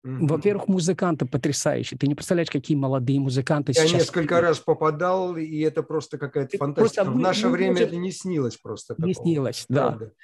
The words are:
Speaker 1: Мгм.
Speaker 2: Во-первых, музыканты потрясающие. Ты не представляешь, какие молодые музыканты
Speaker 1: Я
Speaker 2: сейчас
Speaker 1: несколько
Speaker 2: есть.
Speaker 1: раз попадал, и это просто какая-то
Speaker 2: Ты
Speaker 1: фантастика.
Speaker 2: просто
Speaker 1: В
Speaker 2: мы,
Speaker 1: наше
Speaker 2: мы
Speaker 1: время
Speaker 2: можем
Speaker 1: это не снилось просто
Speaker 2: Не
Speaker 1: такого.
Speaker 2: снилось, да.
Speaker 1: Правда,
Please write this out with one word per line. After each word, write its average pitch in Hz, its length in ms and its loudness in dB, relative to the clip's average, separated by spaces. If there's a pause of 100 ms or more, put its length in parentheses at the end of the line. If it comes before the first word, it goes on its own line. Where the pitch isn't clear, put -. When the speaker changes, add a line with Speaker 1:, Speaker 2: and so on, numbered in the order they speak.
Speaker 1:
Мгм. 139 400 -2
Speaker 2:
Во-первых, 202 240 0
музыканты 175 580 0
потрясающие. 135 720 -2
Ты 139 100 2
не 143 80 2
представляешь, 170 340 -2
какие 143 260 -2
молодые 135 440 0
музыканты 135 540 0
Speaker 1:
Я 160 120 6
Speaker 2:
сейчас - 0 -
Speaker 1:
несколько 170 540 2
Speaker 2:
есть. - 0 -
Speaker 1:
раз 170 200 2
попадал, 175 760 0
и 156 240 -6
это 156 220 0
просто 156 360 -6
какая-то 139 340 -4
Speaker 2:
Ты 139 60 -4
Speaker 1:
фантастика. 139 160 0
Speaker 2:
просто 196 360 2
Speaker 1:
В 247 80 0
Speaker 2:
мы, - 20 2
Speaker 1:
наше - 280 2
Speaker 2:
мы - 20 4
Speaker 1:
время 190 320 2
Speaker 2:
можем - 0 -
Speaker 1:
это 160 140 0
не 180 160 -4
снилось 151 440 -4
просто - 420 -12
Speaker 2:
Не 170 160 0
Speaker 1:
такого. - 0 -
Speaker 2:
снилось, 143 540 -2
да. 131 320 2
Speaker 1:
Правда, 110 120 -14 (120)